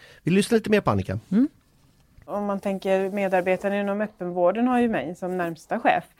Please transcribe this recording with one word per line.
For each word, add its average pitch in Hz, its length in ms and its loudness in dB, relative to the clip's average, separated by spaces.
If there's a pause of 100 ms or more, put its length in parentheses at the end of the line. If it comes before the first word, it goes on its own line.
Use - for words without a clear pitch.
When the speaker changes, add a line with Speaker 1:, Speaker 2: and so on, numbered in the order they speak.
(220)
Speaker 1:
Vi 165 80 -2
lyssnar 202 280 4
lite 214 120 -4
mer 208 100 4
på - 100 0
Annika. 101 280 0 (120)
Speaker 2:
Mm. 240 180 4 (760)
Speaker 3:
Om 208 200 -6
man 202 160 -4
tänker, 190 500 -2
medarbetarna 190 720 0
inom 202 200 -2
öppenvården 185 680 0
har 247 120 2
ju 240 80 2
mig 170 280 -4
som 185 200 -6
närmsta 175 440 -4
chef. - 240 2 (160)